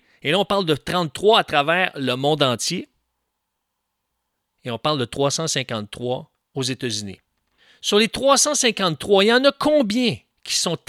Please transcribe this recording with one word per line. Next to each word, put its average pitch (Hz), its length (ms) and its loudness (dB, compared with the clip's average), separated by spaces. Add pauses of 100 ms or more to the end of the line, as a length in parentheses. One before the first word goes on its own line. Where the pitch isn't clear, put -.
(240)
Et 135 80 -2
là, 185 80 2
on 196 60 0
parle 202 200 -2
de 156 100 2
trente-trois 180 640 2
à 175 40 2
travers 160 520 0
le 127 200 -2
monde 143 260 0
entier. 143 460 -2 (1800)
Et 127 60 -8
on - 60 -6
parle 151 220 -10
de 120 60 -4
trois 139 260 -4
cent 165 160 -6
cinquante-trois 123 840 -8 (240)
aux 135 100 -4
États-Unis. 113 580 -6 (580)
Sur - 180 0
les 220 120 2
trois 262 280 2
cent 294 180 2
cinquante-trois, 196 680 2
il 208 40 4
y 233 60 4
en 254 120 2
a 277 80 4
combien 247 640 2 (260)
qui - 120 -6
sont 170 220 -2 (120)